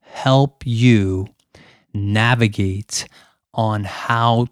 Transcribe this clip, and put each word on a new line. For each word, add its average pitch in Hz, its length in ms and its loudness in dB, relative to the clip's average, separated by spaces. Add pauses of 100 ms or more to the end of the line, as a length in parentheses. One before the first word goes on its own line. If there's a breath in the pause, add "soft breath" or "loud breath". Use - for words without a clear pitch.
help - 640 0
you 107 600 2 (680 soft breath)
navigate 104 1120 0 (460 soft breath)
on 107 320 -2
how 117 680 0